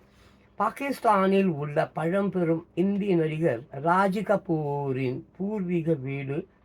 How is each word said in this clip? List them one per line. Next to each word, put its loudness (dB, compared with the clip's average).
பாகிஸ்தானில் 2
உள்ள -2
பழம்பெரும் 0
இந்திய 2
நடிகர் 0
ராஜ் 2
கபூரின் -2
பூர்வீக -2
வீடு -6